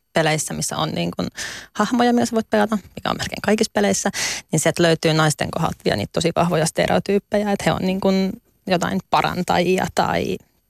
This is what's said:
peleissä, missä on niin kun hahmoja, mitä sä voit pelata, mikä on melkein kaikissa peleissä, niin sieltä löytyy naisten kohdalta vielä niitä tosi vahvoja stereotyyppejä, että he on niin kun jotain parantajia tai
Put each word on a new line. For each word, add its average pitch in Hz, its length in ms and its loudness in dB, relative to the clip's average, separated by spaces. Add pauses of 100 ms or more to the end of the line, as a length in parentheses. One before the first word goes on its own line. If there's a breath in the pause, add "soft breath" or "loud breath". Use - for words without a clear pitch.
(140)
peleissä, 156 400 0
missä 151 240 -6
on 156 140 -2
niin 170 240 -4
kun - 120 -6 (460 loud breath)
hahmoja, 240 400 2
mitä 240 120 2
sä 233 100 -4
voit 220 140 -2
pelata, 214 280 2 (180)
mikä - 140 -6
on - 80 -2
melkein - 240 -8
kaikissa 214 320 2
peleissä, 202 360 0 (420 loud breath)
niin 156 80 2
sieltä 165 240 2
löytyy 165 300 4
naisten 156 380 2
kohdalta - 340 -2
vielä - 120 2
niitä - 160 -4
tosi 170 220 0
vahvoja 165 300 2
stereotyyppejä, 202 880 0
että 202 140 -2
he 160 60 4
on - 100 -2
niin 185 180 -2
kun 190 320 2 (360)
jotain 180 320 0 (100)
parantajia 175 840 2
tai - 420 0 (320)